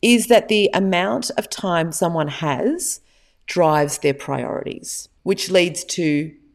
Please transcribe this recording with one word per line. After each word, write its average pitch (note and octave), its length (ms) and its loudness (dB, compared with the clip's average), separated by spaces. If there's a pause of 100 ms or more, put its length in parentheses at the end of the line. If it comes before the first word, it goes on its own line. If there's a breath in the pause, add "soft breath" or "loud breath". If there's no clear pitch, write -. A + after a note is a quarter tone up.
is A#3 240 4
that A#3 220 6
the G#3 260 4
amount F#3+ 640 0
of G3+ 100 -6
time E3+ 420 -2
someone E3 380 -2
has E3+ 720 -4 (460)
drives D3+ 500 2
their C#3+ 160 0
priorities, - 960 -8 (140)
which G3 280 -2
leads F3 340 2
to D#3 500 -2 (200)